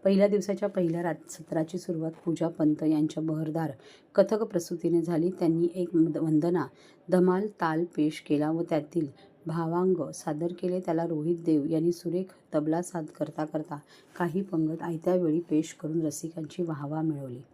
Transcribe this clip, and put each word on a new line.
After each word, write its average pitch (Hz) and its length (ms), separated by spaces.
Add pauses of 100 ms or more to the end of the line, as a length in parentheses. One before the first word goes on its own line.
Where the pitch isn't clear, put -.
पहिल्या 196 240
दिवसाच्या 202 400
पहिल्या 175 340
रात-, 165 280
सत्राची 160 480
सुरुवात 160 340 (120)
पूजा 165 240
पंत 151 340
यांच्या 156 400
बहरदार 156 480 (440)
कथक 208 280
प्रस्तुतीने 170 600
झाली. 170 280
त्यांनी 170 440
एक 180 220
मद-, 160 240
वंदना 160 460 (440)
धमाल 185 360
ताल 165 380
पेश 156 440
केला 151 220
व 165 120
त्यातील 160 440 (400)
भावांग 170 640
सादर 160 340 (160)
केले. 185 180
त्याला 170 260
रोहित 165 300
देव 160 280
यांनी 165 280
सुरेख 175 320 (300)
तबला 156 280
साथ 175 200 (160)
करता 208 260
करता 151 340 (400)
काही 175 240
पंगत 160 400
आयत्या 170 340
वेळी 170 240
पेश 160 400
करून 160 220
रसिकांची 160 600
वाहवा 156 400
मिळवली. 139 380 (140)